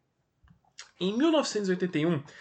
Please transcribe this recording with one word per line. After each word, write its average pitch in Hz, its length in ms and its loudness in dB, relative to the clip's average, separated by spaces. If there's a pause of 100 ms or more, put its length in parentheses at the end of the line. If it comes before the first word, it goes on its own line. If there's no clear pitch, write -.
(1000)
Em 190 160 -2
mil 302 140 4
novecentos 240 380 0
e 185 40 2
oitenta 180 260 -2
e 151 80 2
um, 165 160 0 (180)